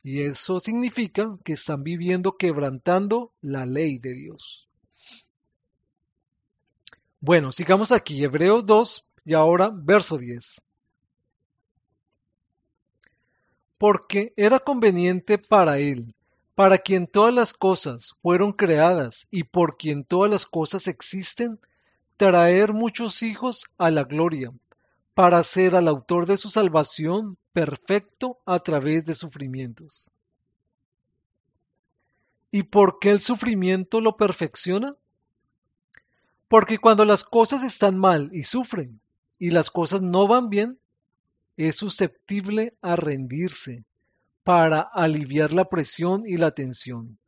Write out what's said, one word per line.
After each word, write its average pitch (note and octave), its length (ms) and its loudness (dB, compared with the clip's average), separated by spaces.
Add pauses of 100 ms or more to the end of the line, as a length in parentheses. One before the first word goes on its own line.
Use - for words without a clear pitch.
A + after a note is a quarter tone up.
Y C3+ 180 -8
eso C#3+ 380 -6
significa A3 840 -6
que D#3+ 100 -8
están C#3+ 300 -8
viviendo F3+ 540 -4
quebrantando F3+ 1040 -2
la C3+ 240 -8
ley C3+ 340 -4
de B2+ 140 -12
Dios. - 560 -20 (2500)
Bueno, D3+ 320 2
sigamos F#3+ 400 0
aquí, D#3 320 -2
Hebreos F3 420 2
dos, G#3+ 440 2 (160)
y D#3 80 -2
ahora E3+ 380 4
verso F3 460 0
diez. A#2+ 460 -14 (3250)
"Porque G#3 600 0
era A3 220 4
conveniente G3+ 760 0
para F3+ 400 4
Él, B2+ 380 -6 (400)
para F#3+ 240 6
quien F#3+ 260 -2
todas G#3+ 280 2
las A#3+ 200 0
cosas E3 680 -4
fueron F3+ 320 0
creadas E3 760 0
y F3+ 140 -6
por E3+ 340 0
quien C#3+ 280 -6
todas F#3+ 260 2
las G3+ 140 -2
cosas E3 420 -6
existen, G#3+ 720 -10 (560)
traer F#3 580 4
muchos A3 480 -6
hijos A#3 440 -8 (120)
a E3+ 140 2
la D3+ 140 0
gloria, D3 460 -4 (600)
para F3 300 6
ser F#3 320 2
al F3 140 4
autor E3+ 360 -2
de G3 120 0
su G#3 120 -12
salvación F3+ 880 -2 (140)
perfecto G3 920 -4
a F3+ 140 -2
través D#3 460 -2
de D#3+ 80 -6
sufrimientos". C3+ 960 -14 (2500)
¿Y G3 140 -2
por G3 340 4
qué G3+ 140 2
el G3+ 80 4
sufrimiento G3 800 -2
lo A3 160 0
perfecciona? G3 800 -4 (1500)
Porque A3 300 4
cuando G#3+ 260 4
las G#3 220 4
cosas A#3+ 360 0
están G3+ 380 0
mal E3+ 340 4
y E3 100 -8
sufren, F3 580 -8 (360)
y F3 120 -4
las E3 200 2
cosas F3+ 320 -2
no F#3 260 2
van A#3+ 220 2
bien, G#3+ 300 -2 (800)
es D#3+ 180 -2
susceptible G3+ 1080 -6
a F3 140 -2
rendirse C#3 880 -8 (600)
para D#3+ 380 4
aliviar D3+ 680 -2
la F#3 140 2
presión F3+ 600 -4
y F#3 120 -6
la E3 140 2
tensión. A#2+ 680 -12 (100)